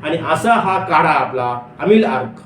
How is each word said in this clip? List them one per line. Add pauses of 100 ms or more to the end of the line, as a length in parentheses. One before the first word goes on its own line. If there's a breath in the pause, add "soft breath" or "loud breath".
आणि (140)
असा
हा (100)
काढा
आपला (200)
आमिल
अर्क